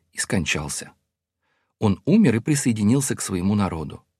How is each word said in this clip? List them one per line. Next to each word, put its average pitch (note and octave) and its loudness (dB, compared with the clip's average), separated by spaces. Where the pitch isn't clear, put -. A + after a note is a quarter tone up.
и - -10
скончался. - -4
Он G2 0
умер D#3+ 4
и A#2 -2
присоединился B2 0
к - -14
своему F#2+ -2
народу. E2+ -4